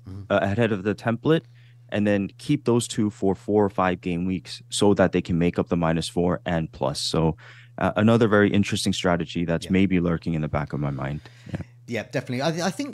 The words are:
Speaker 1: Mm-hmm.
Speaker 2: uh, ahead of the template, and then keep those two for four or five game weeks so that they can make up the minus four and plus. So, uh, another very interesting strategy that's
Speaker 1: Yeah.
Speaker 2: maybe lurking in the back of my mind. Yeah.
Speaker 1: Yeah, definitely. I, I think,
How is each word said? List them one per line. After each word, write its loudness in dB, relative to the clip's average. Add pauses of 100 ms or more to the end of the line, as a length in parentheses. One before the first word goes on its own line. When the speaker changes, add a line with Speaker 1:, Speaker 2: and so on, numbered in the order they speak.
Speaker 1:
Mm-hmm. -12
Speaker 2:
uh, 4
ahead 2
of -4
the 0
template, 0 (460)
and 0
then 2
keep -2
those 2
two -2
for 0
four 2
or 0
five -2
game -2
weeks -6
so 4
that 4
they 0
can -2
make 2
up -2
the 0
minus 0
four -2
and -2
plus. -4
So, 0 (420)
uh, -2
another 4
very 4
interesting 0
strategy -2
that's -2
Speaker 1:
Yeah. -6
Speaker 2:
maybe 4
lurking -2
in -2
the -4
back -4
of -4
my -2
mind. -6 (300)
Yeah. -8 (260)
Speaker 1:
Yeah, -6
definitely. -4
I, -2
I 0
think, -8